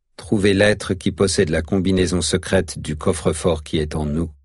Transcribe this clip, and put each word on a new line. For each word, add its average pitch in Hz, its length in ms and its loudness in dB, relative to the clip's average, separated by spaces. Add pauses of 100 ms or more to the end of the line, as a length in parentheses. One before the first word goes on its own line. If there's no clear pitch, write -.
(160)
trouver 101 360 2
l'être 104 420 2
qui 92 180 -4
possède 92 380 2
la 80 120 0
combinaison 92 600 2
secrète 90 580 -2
du 76 160 -6
coffre-fort 82 680 -2
qui 80 160 -4
est 76 160 -4
en 78 100 -2
nous, 76 280 -4 (120)